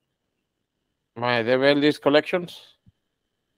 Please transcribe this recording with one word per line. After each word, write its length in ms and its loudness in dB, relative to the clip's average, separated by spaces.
Mae, 280 -2
¿D 140 0
B 180 2
list 260 0
collections? 760 -2